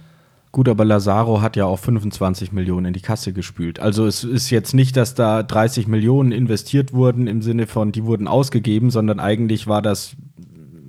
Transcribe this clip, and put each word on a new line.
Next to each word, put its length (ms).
Gut, 160
aber 160
Lazaro 560
hat 160
ja 80
auch 120
fünfundzwanzig 760
Millionen 340
in 60
die 80
Kasse 320
gespült. 460
Also 280
es 160
ist 260
jetzt 240
nicht, 220
dass 180
da 300
dreißig 440
Millionen 440
investiert 640
wurden, 340
im 140
Sinne 260
von, 240
die 140
wurden 220
ausgegeben, 640
sondern 300
eigentlich 480
war 140
das 340